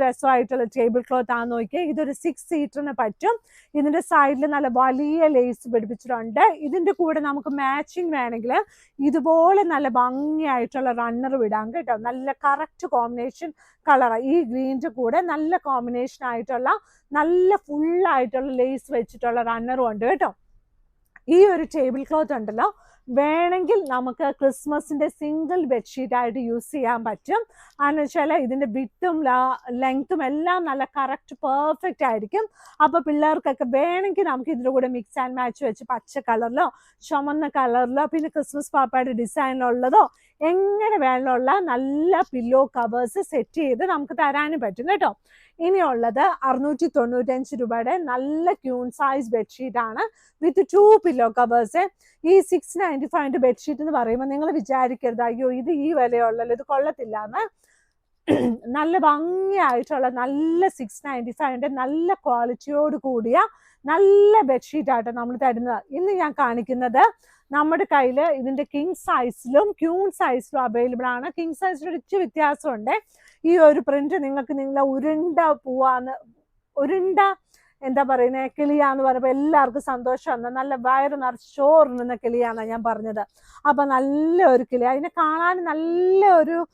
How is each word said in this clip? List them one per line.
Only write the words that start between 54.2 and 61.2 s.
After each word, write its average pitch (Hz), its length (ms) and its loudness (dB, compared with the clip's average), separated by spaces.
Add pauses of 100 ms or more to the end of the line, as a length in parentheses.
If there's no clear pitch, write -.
നിങ്ങൾ 302 160 -2 (100)
വിചാരിക്കരുത്, 247 680 -2
"അയ്യോ, 247 200 -2 (120)
ഇത് 262 100 -4 (140)
ഈ 311 40 0 (100)
വിലയുള്ളല്ലോ, 233 580 0
ഇത് 262 160 -14
കൊള്ളത്തില്ല" 269 440 -2 (100)
എന്ന്. 262 160 -6 (840)
<clears throat> 240 340 0 (140)
നല്ല 311 180 0 (120)
ഭംഗിയായിട്ടുള്ള 302 1040 0 (120)
നല്ല 320 480 0 (100)
സിക്സ് 226 280 -12
നയൻറ്റി 240 320 -8